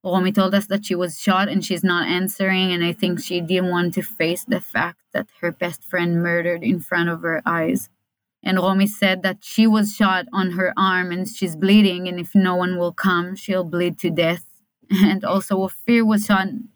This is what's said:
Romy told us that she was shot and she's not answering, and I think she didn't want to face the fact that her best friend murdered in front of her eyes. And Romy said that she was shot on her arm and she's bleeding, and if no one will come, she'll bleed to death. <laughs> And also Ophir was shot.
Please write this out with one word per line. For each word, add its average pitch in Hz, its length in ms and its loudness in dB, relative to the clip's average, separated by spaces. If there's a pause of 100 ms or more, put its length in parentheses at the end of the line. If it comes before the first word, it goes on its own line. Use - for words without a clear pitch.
Romy 185 300 2
told 190 220 2
us 202 120 2
that 202 180 -4
she 185 100 -2
was 175 240 -4
shot 196 300 2
and 196 160 -2
she's 175 180 -2
not 180 240 0
answering, 190 680 0
and 175 120 0
I 170 80 0
think 180 280 -2
she 180 200 -4
didn't 180 300 0
want 175 240 0
to 180 80 -2
face 170 420 -4
the 180 160 -2
fact - 400 -6 (120)
that - 160 -6 (120)
her 170 100 -2
best 175 320 -8
friend 175 400 -2
murdered 170 400 -2
in 175 180 0
front 170 280 -2
of 165 140 -6
her 165 240 -2
eyes. 170 420 -2 (540)
And 190 160 0
Romy 190 280 2
said 190 360 -2
that 185 180 -4
she - 260 2
was 214 300 2
shot 190 340 2
on 185 200 -2
her 180 260 -2
arm 185 340 0
and 185 160 -4
she's 170 300 -6
bleeding, 196 500 4
and 175 140 -6
if - 140 -12
no 185 200 4
one 180 220 0
will 175 160 0
come, 180 420 0
she'll 185 300 -4
bleed 175 360 -2
to 170 100 -2
death. 165 340 0 (260)
<laughs> - 200 -20 (120)
And 196 220 4
also 190 380 0
Ophir 233 420 2
was 214 220 2
shot. 190 220 2 (280)